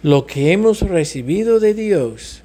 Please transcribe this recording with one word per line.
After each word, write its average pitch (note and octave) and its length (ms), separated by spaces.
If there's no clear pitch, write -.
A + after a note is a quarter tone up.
Lo C#3+ 240
que C#3+ 280
hemos G#3+ 280
recibido F3+ 760
de G#3+ 160
Dios, F3+ 680